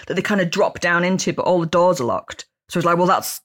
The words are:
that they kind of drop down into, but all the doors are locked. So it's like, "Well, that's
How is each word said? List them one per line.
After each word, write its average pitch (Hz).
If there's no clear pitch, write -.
that 151
they 180
kind 202
of 175
drop -
down 175
into, 180
but -
all 180
the 170
doors 175
are 127
locked. -
So -
it's 170
like, 170
"Well, 175
that's -